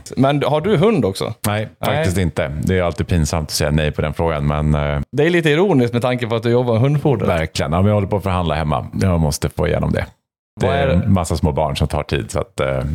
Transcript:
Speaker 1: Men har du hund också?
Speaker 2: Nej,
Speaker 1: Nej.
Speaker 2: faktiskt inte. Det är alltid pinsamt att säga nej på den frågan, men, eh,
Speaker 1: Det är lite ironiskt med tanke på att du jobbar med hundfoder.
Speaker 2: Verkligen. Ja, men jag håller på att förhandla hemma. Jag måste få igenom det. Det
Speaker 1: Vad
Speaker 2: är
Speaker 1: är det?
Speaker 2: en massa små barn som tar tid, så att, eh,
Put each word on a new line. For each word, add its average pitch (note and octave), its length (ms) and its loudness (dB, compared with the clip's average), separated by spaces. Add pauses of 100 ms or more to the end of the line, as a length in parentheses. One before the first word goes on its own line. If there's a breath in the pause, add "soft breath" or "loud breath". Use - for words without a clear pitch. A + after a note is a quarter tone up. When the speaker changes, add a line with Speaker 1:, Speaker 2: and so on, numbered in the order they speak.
(180)
Speaker 1:
Men C#3 260 2
har D3 180 0
du G3 160 0
hund F#3 280 2
också? - 280 -4 (140)
Speaker 2:
Nej, G#2+ 220 -2 (100)
Speaker 1:
Nej. A#2 160 -2
Speaker 2:
faktiskt A#2+ 220 0
inte. E2 340 -2 (120)
Det F#2 160 2
är F2+ 40 0
alltid E2 240 -2
pinsamt D#2+ 400 0
att - 40 -10
säga D2 200 -2
nej D2+ 200 2
på - 100 -4
den D2+ 120 -2
frågan, D#2 340 -2
men, D2+ 280 0
eh, D2 260 -2 (100)
Speaker 1:
Det C#3 140 0
är E3+ 40 2
lite E3+ 200 2
ironiskt C#3+ 440 2
med A#2+ 80 0
tanke B2 260 -2
på A2+ 80 -2
att A2 80 -2
du A#2+ 60 0
jobbar A#2+ 240 2
med A2 80 2
hundfoder. C#3 440 2
Speaker 2:
Verkligen. D#2+ 460 -2
Ja, E2 100 2
men G#2 60 4
jag G#2+ 80 4
håller G2 120 0
på G2+ 100 0
att E2+ 60 -2
förhandla F2+ 320 0
hemma. D2+ 300 -2 (160)
Jag F2+ 180 2
måste D2 300 0
få D#2+ 180 -2
igenom D#2 240 0
det. F2+ 140 -2 (560)
Det A#2 60 2
Speaker 1:
Vad C3+ 80 0
Speaker 2:
är C#3 40 0
Speaker 1:
är C#3 80 0
det? C3+ 60 0
Speaker 2:
en G2 200 2
massa E2+ 240 0
små D2+ 140 0
barn C#2+ 260 -2
som D2+ 100 0
tar D2+ 160 -4
tid, B1 280 -4
så D#2+ 80 -2
att, - 200 -8
eh, C2+ 220 -2 (140)